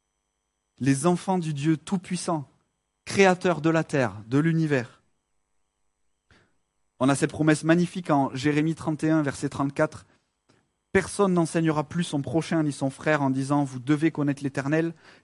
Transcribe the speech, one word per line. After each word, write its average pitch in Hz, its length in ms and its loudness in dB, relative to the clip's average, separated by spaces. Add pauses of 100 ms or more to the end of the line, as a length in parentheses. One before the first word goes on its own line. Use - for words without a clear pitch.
(800)
Les 135 280 2
enfants 180 320 0
du 160 140 -4
Dieu 147 240 0
Tout-Puissant, 175 720 -6 (580)
créateur 180 560 2
de 160 100 2
la 160 120 2
terre, 113 440 -2
de 123 100 0
l'univers. 156 640 0 (2000)
On 127 100 2
a 139 60 4
cette 147 160 0
promesse 156 320 2
magnifique 170 480 2
en 139 240 2
Jérémie 151 400 0
trente 156 280 -6
et 156 60 2
un, 156 140 2
verset 139 260 -4
trente-quatre. « 147 560 -4 (840)
Personne 190 420 2
n'enseignera 160 540 0
plus 175 160 -2
son 147 180 -4
prochain 156 420 0
ni 147 80 -2
son 135 180 -4
frère 151 320 0
en 135 80 2
disant, 135 340 0
Vous 131 160 -8
devez 147 320 0
connaître 143 320 -2
l'Éternel, 156 500 -2 (300)